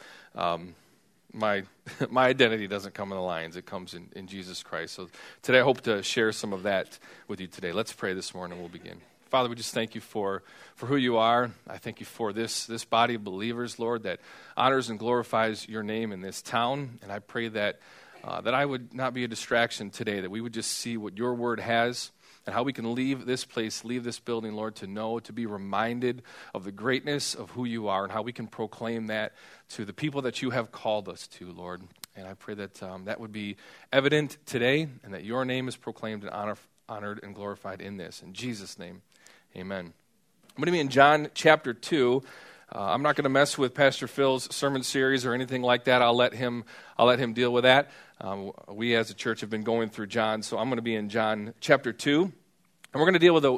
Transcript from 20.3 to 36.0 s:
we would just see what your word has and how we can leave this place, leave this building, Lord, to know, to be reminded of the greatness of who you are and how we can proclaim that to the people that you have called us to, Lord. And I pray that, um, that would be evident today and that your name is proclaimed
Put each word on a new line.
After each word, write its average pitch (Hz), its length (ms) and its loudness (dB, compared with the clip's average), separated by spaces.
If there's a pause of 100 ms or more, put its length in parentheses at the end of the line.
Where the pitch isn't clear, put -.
we 110 100 -6
would 117 120 -8
just 110 180 -6
see 117 260 -4
what 101 200 -8
your 123 160 0
word 117 280 -2
has 117 500 0 (360)
and 98 80 -6
how 117 80 2
we 139 100 0
can 117 220 -4
leave 131 320 -2
this 127 180 -2
place, 110 400 -4
leave 123 180 -4
this 117 160 -8
building, 113 340 -6
Lord, 107 240 -6
to 101 100 -12
know, 110 320 -4
to - 120 -14
be 117 140 -6
reminded 113 760 -2 (320)
of 98 80 -8
the 98 80 -10
greatness 127 640 -2
of 110 160 -12
who 123 140 -6
you 113 220 -4
are 98 160 0
and 95 80 -6
how 110 120 -4
we 120 100 -8
can 117 140 -10
proclaim 113 600 -6
that 107 260 -4 (360)
to - 160 -8
the 101 80 -10
people 143 300 -4
that 120 180 -4
you 131 80 -2
have 120 220 -2
called 107 360 -2
us 87 200 -12
to, 90 240 -16
Lord. 87 320 -12 (320)
And 95 120 -14
I 95 60 -14
pray 104 220 -12
that, 101 260 -12
um, 92 240 -12
that 104 140 -8
would 110 120 -14
be 104 260 -8 (360)
evident 139 440 2 (100)
today 135 400 2 (160)
and 101 100 -14
that 82 100 -12
your 120 220 -4
name 127 220 -2
is 117 100 -8
proclaimed 110 460 -10